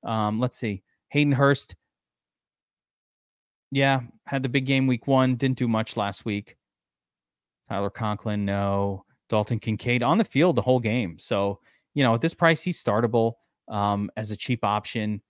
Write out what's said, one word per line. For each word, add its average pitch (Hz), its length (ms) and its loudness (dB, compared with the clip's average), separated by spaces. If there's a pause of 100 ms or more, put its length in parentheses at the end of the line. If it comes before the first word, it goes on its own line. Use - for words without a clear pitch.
Um, 107 360 -2
let's 123 180 -2
see. 104 260 -6 (260)
Hayden 147 240 2
Hurst. 139 420 2 (2000)
Yeah, 135 300 2 (240)
had 135 180 -4
the 135 60 -2
big 131 160 0
game 135 220 2
week 123 200 0
one, 131 280 4
didn't 131 220 0
do 123 100 0
much 110 300 -2
last 101 260 -4
week. 104 320 -6 (1120)
Tyler 101 220 -4
Conklin, 104 560 -4
no. 98 580 -2 (260)
Dalton 107 300 0
Kincaid 120 440 -2
on 147 140 2
the 165 60 2
field 151 320 2
the 113 60 2
whole 127 180 2
game. 110 400 -2
So, 101 400 -2 (340)
you 143 100 0
know, 117 100 4
at 117 80 0
this 165 120 0
price, 165 280 2
he's - 200 -6
startable, 113 520 0 (340)
um, 101 480 -2
as 107 160 -6
a 104 60 -8
cheap - 260 -4
option. 107 680 -2